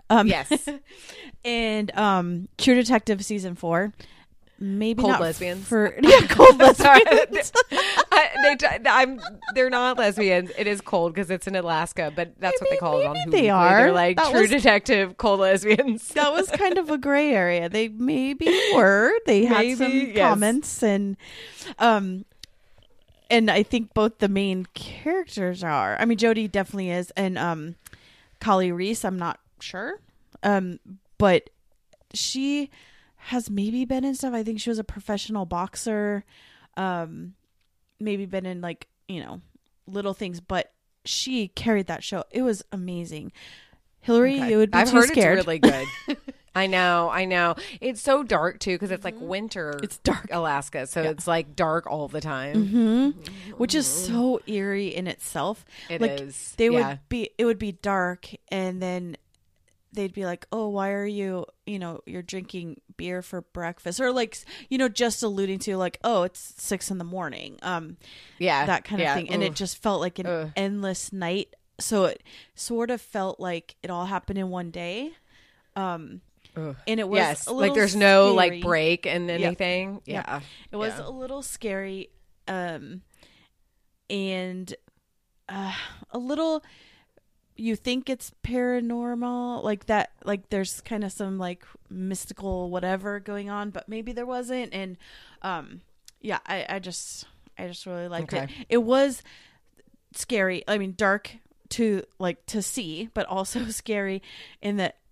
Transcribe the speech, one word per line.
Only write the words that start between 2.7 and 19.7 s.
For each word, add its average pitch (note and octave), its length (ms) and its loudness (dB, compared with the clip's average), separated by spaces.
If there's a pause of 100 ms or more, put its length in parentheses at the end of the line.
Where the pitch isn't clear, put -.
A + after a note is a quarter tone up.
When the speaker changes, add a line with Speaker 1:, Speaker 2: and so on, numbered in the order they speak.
Speaker 1:
Detective A3 480 2
season F#3+ 320 -6
four. F3+ 360 0 (640)
Maybe G#3+ 440 -2
Speaker 2:
Cold B3 120 4
Speaker 1:
not F3+ 80 2
Speaker 2:
lesbians. F3+ 440 -6
Speaker 1:
for, G#3+ 320 2
<laughs> B3 40 2
yeah, B4+ 260 12
cold C4 280 12
Speaker 2:
<laughs> C4 200 12
Sorry. C4+ 280 12
Speaker 1:
lesbians. - 460 4 (220)
Speaker 2:
I, F#4 560 4 (160)
they, D4 100 6
d-, B3 340 0
I'm, B3+ 320 4 (360)
they're B3+ 140 2
not B3 280 0
lesbians. F#3+ 580 2
It G#3 120 -2
is G3+ 120 -2
cold E3+ 360 0
'cause F#3 140 -4
it's F#3 180 -6
in F#3+ 80 -4
Alaska, E3 580 -2
but E3+ 240 -6
that's F#3 220 -2
what C5+ 100 -2
they C#5 60 0
Speaker 1:
Maybe, - 20 0
Speaker 2:
call - 220 0
it D5 60 2
on - 80 -2
Speaker 1:
maybe F5+ 140 -4
Speaker 2:
Hulu. D#4+ 40 0
Speaker 1:
they F4 160 4
Speaker 2:
They're G3 400 6
Speaker 1:
are. - 20 4
Speaker 2:
like, F3 280 2
Speaker 1:
That D#4 120 2
Speaker 2:
"True A#3 120 4
Speaker 1:
was, G#3 80 4
Speaker 2:
Detective, G#3 640 4
cold G3 240 2
lesbians." G#3+ 680 2
<laughs> - 20 -14
Speaker 1:
that D4 220 2
was F4+ 160 0
kind F#4+ 300 2
of D#4 120 -2
a D4+ 80 0
gray C#4+ 360 2
area. F3 340 2
They G#3+ 200 -2
maybe C4 580 -2 (260)
were. A3 400 6 (140)
They A3 200 6
had A3 160 4
Speaker 2:
Maybe, B3+ 120 0